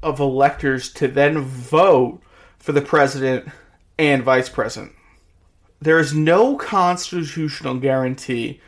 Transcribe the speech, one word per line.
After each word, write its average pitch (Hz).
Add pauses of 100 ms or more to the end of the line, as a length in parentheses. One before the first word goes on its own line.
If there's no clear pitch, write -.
of 143
electors 135
to 143
then 143
vote 131 (360)
for -
the 143
president 139 (500)
and 143
vice 127
president. 107 (880)
There 160
is 147
no 175
constitutional 170
guarantee 131